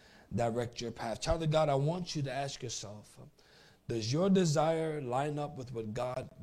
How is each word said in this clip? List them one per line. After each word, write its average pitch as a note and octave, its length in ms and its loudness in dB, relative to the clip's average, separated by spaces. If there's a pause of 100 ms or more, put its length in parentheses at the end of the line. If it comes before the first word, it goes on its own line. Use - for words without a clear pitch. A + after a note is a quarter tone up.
(340)
direct A#2 460 0
your A#2 100 -6
path? A#2 300 -6
Child E3 220 2
of D#3 80 2
God, D#3 180 4
I C#3 60 4
want D#3 420 0
you D3+ 60 -2
to C3+ 100 -4
ask C#3 300 -6
yourself, G#2+ 580 -10
uh, B2 60 -20 (600)
does A2+ 240 -2
your F3 180 4
desire D#3+ 680 4
line C#3 360 0
up D3 200 -4
with B2+ 180 -10
what A2+ 180 -6
God B2 360 -4 (140)